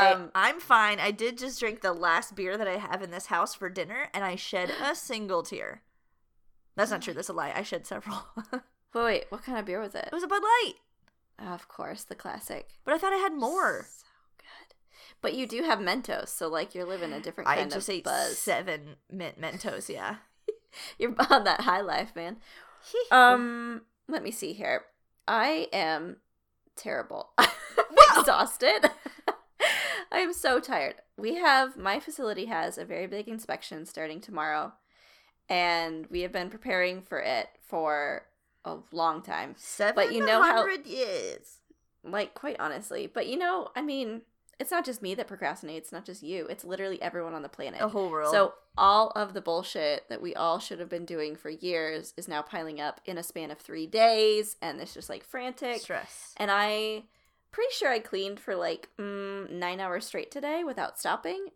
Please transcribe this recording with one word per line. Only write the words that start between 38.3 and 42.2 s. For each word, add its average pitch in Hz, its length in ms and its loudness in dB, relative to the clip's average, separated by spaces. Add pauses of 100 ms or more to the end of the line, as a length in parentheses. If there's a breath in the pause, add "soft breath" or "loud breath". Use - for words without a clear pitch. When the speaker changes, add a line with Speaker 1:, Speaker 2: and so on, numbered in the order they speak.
Speaker 1:
a 160 140 -8 (140)
long 165 300 2
time. 135 360 -6
Speaker 2:
Seven - 380 0
hundred 202 140 6
Speaker 1:
But 233 60 -2
you 226 100 2
know 226 160 6
how 226 260 8
Speaker 2:
years. 196 920 -6 (440)
Speaker 1:
Like, 196 300 -4